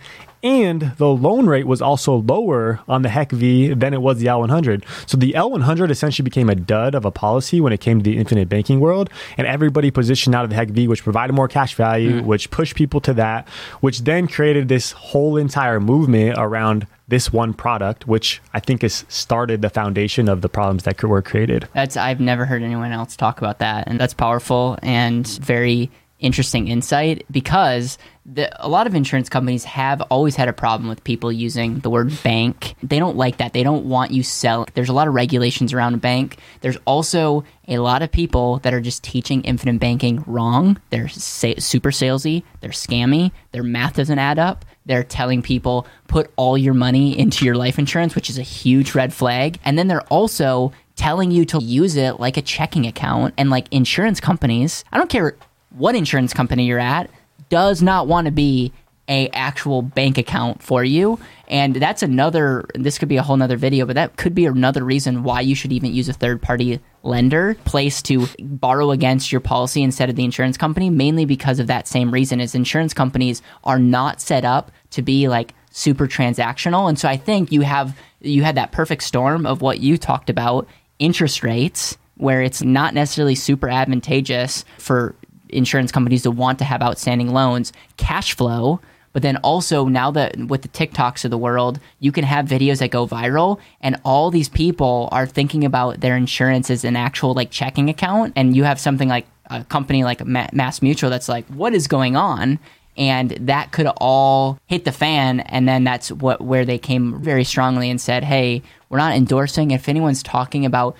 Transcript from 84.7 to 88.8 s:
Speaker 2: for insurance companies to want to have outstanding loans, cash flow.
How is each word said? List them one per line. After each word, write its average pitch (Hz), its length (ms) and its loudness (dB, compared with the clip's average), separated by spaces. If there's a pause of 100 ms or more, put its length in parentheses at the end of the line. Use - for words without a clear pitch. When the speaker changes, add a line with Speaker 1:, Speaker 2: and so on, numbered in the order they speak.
Speaker 2:
for 123 340 -2 (360)
insurance 127 440 0
companies 123 300 2
to 127 60 0
want 127 300 0
to 135 60 -2
have 131 160 -2
outstanding 120 500 -2
loans, 123 400 0 (240)
cash - 400 -4
flow. 123 460 0 (320)